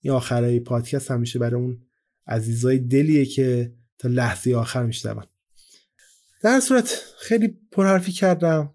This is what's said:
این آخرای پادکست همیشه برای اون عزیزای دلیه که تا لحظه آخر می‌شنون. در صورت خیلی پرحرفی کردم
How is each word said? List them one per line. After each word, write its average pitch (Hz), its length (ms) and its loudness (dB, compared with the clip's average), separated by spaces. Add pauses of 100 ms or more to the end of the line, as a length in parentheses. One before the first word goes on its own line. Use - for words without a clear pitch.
این 139 120 -2
آخرای 120 460 0
پادکست 120 520 -4
همیشه 120 280 -4
برای 120 220 -2
اون 123 160 -6 (500)
عزیزای 117 520 0
دلیه 139 460 4
که 123 480 -2 (240)
تا 127 100 -6
لحظه 123 480 0
آخر 117 300 -2
می‌شنون. 107 380 -6 (1200)
در 247 160 6
صورت 254 420 0 (180)
خیلی 226 380 0 (140)
پرحرفی 190 400 2
کردم 170 640 0